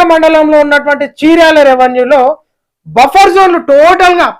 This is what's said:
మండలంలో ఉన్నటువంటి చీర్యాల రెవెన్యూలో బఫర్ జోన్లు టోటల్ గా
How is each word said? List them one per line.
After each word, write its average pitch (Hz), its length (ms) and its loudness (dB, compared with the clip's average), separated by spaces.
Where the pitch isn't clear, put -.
మండలంలో 311 500 0
ఉన్నటువంటి 285 440 -2
చీర్యాల 320 420 2
రెవెన్యూలో 254 580 0
బఫర్ 277 480 0
జోన్లు 370 240 0
టోటల్ 349 500 2
గా 285 80 -2